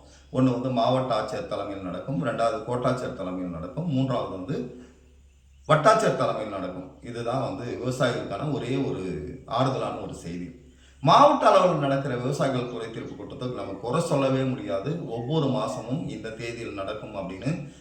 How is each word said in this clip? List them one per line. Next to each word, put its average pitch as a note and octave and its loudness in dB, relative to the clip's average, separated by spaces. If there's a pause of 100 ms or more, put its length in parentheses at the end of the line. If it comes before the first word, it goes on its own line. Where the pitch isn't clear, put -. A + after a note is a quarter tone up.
(320)
ஒண்ணு B2+ 6
வந்து B2+ -2
மாவட்ட B2 2
ஆட்சியர் G#2+ -2
தலைமையில் G2 -6
நடக்கும், F2+ -4
ரெண்டாவது A2 0
கோட்டாட்சியர் A#2+ -2
தலைமையில் F2+ -6
நடக்கும், A2 -4
மூன்றாவது B2+ 0
வந்து - -8 (840)
வட்டாட்சியர் D#3 6
தலைமையில் A2 -2
நடக்கும். - -8 (120)
இதுதான் A#2 -4
வந்து B2 -6
விவசாயிகளுக்கான B2+ 0
ஒரே B2+ -2
ஒரு C3 -2 (440)
ஆறுதலான A2+ 0
ஒரு F2+ -10
செய்தி. F2 -10 (400)
மாவட்ட C#4 8
அளவில் F#3 8
நடக்கிற C#3 0
விவசாயிகள் B2+ 0
குறை A2+ -8
தீர்ப்பு A2 -10
கூட்டத்துக்கு B2 -8
நம்ம G2+ -8
குறை B2 0
சொல்லவே C3+ 2
முடியாது. A2+ -2
ஒவ்வொரு B2+ 0
மாசமும் A#2+ -2
இந்த G#2+ -8
தேதியில் A#2 -8
நடக்கும் G#2 -8
அப்படின்னு F#2+ -6 (100)